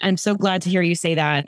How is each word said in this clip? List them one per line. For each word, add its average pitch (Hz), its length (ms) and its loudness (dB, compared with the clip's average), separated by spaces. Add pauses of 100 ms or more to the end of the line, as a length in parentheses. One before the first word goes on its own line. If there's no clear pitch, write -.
I'm 190 140 2
so 208 180 0
glad 190 280 0
to 180 80 -4
hear 185 120 2
you 170 140 2
say 165 180 -2
that 151 340 0